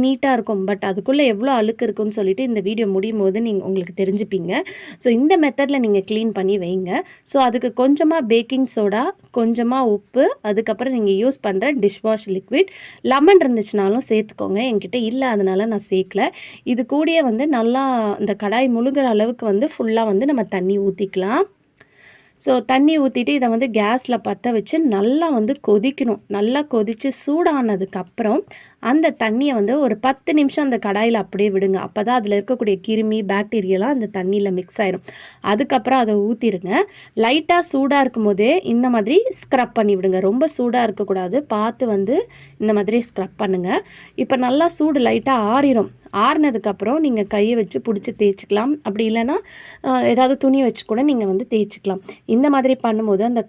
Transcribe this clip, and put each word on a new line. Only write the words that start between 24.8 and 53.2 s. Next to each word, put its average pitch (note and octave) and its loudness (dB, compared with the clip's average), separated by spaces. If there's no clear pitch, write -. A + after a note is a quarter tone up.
நல்லா C4 2
வந்து A#3+ 0
கொதிக்கணும். A3 0
நல்லா A3 0
கொதிச்சு A3+ -2
சூடானதுக்கப்புறம் A#3 -2
அந்த D4 2
தண்ணியை A#3+ 0
வந்து A3+ 0
ஒரு A3 0
பத்து C4+ -2
நிமிஷம் D4 2
அந்த B3 0
கடாயில G#3 2
அப்படியே G#3 0
விடுங்க. F#3+ 0
அப்பதான் G3 -4
அதுல G#3 0
இருக்கக்கூடிய G#3 -2
கிருமி, A3 0
பாக்டீரியாலாம் G3 0
அந்த A#3+ -2
தண்ணியில G3 -2
மிக்ஸ் F3+ -6
ஆயிரும். F#3 -2
அதுக்கப்புறம் B3+ 0
அதை A3 0
ஊத்திருங்க. G3+ -2
லைட்டா D#4 2
சூடா C#4 2
இருக்கும் B3 0
போதே G#3 2
இந்த A#3+ 0
மாதிரி A#3+ 2
ஸ்க்ரப் B3 -2
பண்ணி G#3 2
விடுங்க. F#3 0
ரொம்ப A3+ 2
சூடா B3 0
இருக்கக்கூடாது. G3 -2
பார்த்து A3+ -2
வந்து A3 0
இந்த G#3+ 0
மாதிரி G#3 0
ஸ்க்ரப் F3+ -6
பண்ணுங்க. F#3+ -2
இப்ப C4 -2
நல்லா C4 2
சூடு D4+ 0
லைட்டா A3+ 0
ஆறிரும். A#3+ 2
ஆறுனதுக்கப்புறம் A3+ 0
நீங்க B3+ 0
கையை G#3 0
வச்சு A#3 -2
புடிச்சு A3 -4
தேய்ச்சிக்கலாம். G#3 0
அப்படி A3 -2
இல்லைன்னா, A3+ 0
அஹ், C4 0
ஏதாவது B3+ 4
துணி C4+ 2
வச்சு A3+ -2
கூட A3+ -2
நீங்க C4 0
வந்து G3 -2
தேய்ச்சிக்கலாம். G3+ -2
இந்த C4 2
மாதிரி C4 2
பண்ணும்போது G#3+ 2